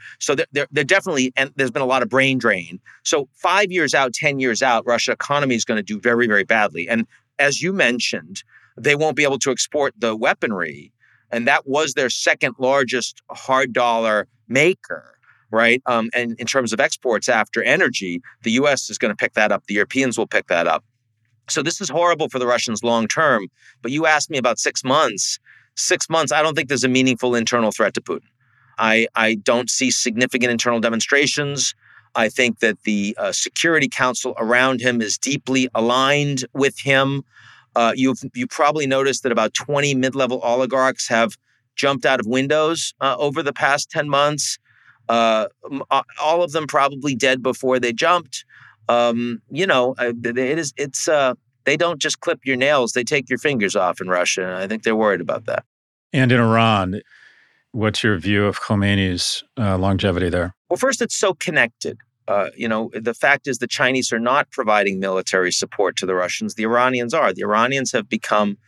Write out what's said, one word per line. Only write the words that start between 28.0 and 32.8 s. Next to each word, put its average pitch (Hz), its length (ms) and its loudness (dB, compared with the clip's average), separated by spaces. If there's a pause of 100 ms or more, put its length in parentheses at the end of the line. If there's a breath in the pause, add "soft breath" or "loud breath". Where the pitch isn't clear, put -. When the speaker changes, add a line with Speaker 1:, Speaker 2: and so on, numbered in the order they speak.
Speaker 1:
Putin. - 280 -8 (500 soft breath)
I, 113 360 2
I 113 200 2
don't 120 340 0
see 131 220 0
significant 123 600 0
internal 120 300 0
demonstrations. 139 920 0 (400 soft breath)
I 113 160 0
think 120 300 0
that 107 240 0